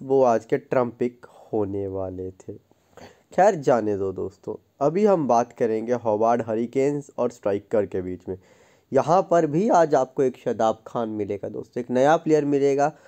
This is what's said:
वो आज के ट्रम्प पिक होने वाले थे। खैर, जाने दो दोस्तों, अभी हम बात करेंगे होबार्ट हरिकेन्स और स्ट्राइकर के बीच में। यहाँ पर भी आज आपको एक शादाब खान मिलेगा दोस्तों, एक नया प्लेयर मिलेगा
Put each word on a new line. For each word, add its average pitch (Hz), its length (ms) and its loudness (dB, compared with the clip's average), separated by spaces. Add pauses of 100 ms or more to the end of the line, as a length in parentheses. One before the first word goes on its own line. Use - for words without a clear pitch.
वो 135 200 2
आज 113 220 2
के 143 120 -2
ट्रम्प 123 420 -2
पिक 123 260 -6
होने 98 640 -6
वाले 92 440 -8
थे। 101 220 -18 (800)
खैर, 185 220 4
जाने 117 420 0
दो 95 140 -4
दोस्तों, 92 440 -10 (260)
अभी 165 240 0
हम 175 220 2
बात 120 260 2
करेंगे 113 400 -2
होबार्ट 113 540 0
हरिकेन्स 135 720 -2
और 123 140 -2
स्ट्राइकर 101 540 -2
के 95 160 -6
बीच 90 280 -10
में। 92 80 -8 (560)
यहाँ 175 380 2
पर 170 140 4
भी 165 240 0
आज 165 260 4
आपको 135 280 0
एक 127 140 -2
शादाब 113 500 -2
खान 117 220 -6
मिलेगा 104 400 -6
दोस्तों, 123 340 -8
एक 127 80 -8
नया 139 260 4
प्लेयर 156 280 2
मिलेगा 139 520 2 (100)